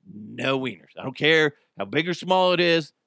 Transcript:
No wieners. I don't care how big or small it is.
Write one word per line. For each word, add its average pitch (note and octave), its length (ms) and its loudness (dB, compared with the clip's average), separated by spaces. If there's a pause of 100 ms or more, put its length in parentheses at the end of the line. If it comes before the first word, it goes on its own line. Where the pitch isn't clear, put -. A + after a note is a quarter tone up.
No A#2 540 -6
wieners. A#2 400 -10
I F2 60 -12
don't B2+ 120 -10
care D#3 380 2 (240)
how G2 60 -4
big C#3+ 240 -2
or F3 60 -2
small F#3 380 2
it E3+ 80 2
is. E3 320 2 (140)